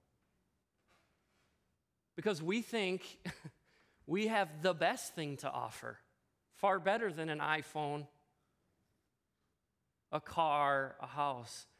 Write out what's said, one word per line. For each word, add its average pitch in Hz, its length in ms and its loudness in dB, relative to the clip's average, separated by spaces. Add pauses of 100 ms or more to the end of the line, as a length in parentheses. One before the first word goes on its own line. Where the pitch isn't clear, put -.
(2250)
Because 170 260 0
we 196 200 2
think 190 580 -2 (420)
<laughs> - 460 -20
we 202 200 2
have 180 360 0
the 185 100 4
best 175 400 0
thing 147 240 -4
to 135 140 -4
offer, 120 480 -6 (560)
far 196 240 2
better 202 320 2
than 160 180 -4
an 151 100 -2
iPhone, 147 680 -2 (2000)
a 151 100 -2
car, 143 800 2
a 135 80 -10
house, 131 600 -4 (120)